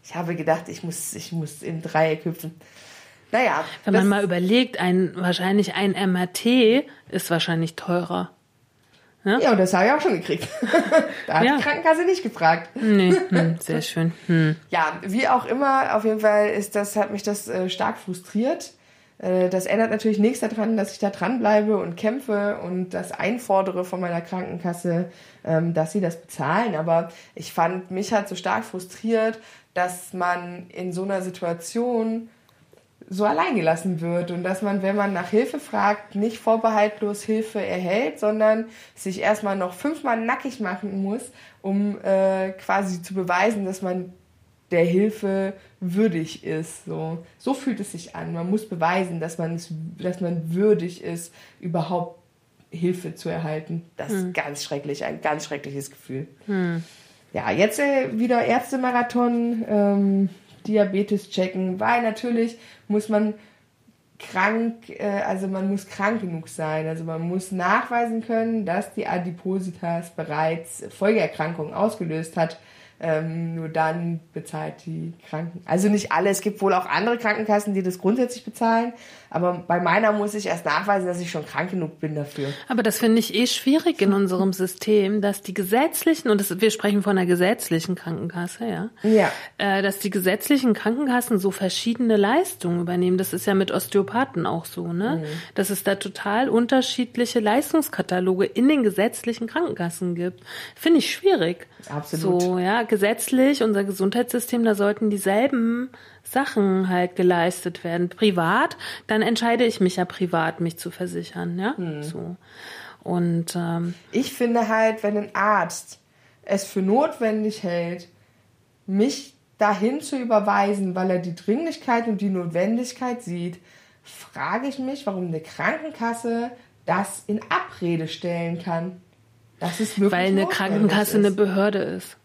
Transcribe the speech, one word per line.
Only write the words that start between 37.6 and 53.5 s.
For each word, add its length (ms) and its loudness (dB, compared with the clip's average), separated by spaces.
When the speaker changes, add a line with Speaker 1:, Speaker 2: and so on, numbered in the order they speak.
Speaker 1:
sondern 460 2
sich 260 -6
erstmal 360 0
noch 160 -4
fünfmal 480 -2
nackig 400 -4
machen 420 -4
muss, 200 -4
um, 420 0
äh, 480 2
quasi 500 -2
zu 120 -12
beweisen, 520 0
dass 160 -6
man 320 -4
der 160 4
Hilfe 680 2
würdig 640 0
ist. 400 -6
So, 320 -6
so 160 -2
fühlt 280 -4
es 100 -10
sich 240 -14
an. 180 -8
Man 160 -4
muss 200 0
beweisen, 500 0
dass 180 -6
man 180 -4
es, 180 -10
dass 220 -4
man 320 -4
würdig 500 2
ist, 300 -10
überhaupt 580 -2
Hilfe 460 -4
zu 120 -10
erhalten. 540 -6